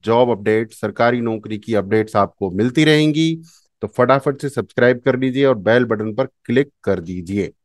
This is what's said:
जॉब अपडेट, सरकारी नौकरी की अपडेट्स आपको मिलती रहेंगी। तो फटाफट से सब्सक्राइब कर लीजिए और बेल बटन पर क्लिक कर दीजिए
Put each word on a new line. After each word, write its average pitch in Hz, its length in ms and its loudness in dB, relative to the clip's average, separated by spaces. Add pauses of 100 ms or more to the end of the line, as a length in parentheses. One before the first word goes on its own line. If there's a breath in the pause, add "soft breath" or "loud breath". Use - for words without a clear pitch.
जॉब 120 260 4
अपडेट, 110 420 -2
सरकारी 120 480 -2
नौकरी 110 380 -6
की 110 160 -6
अपडेट्स 104 420 0
आपको 98 340 -2
मिलती 123 340 0
रहेंगी। 156 580 0 (400 loud breath)
तो 107 40 -8
फटाफट 131 540 0
से 143 80 -6
सब्सक्राइब 123 520 0
कर 127 180 0
लीजिए 131 260 0
और 135 100 2
बेल 113 300 2
बटन 110 300 -4
पर 131 120 -2
क्लिक 139 420 -2 (160)
कर 95 160 0
दीजिए 90 520 -6 (120)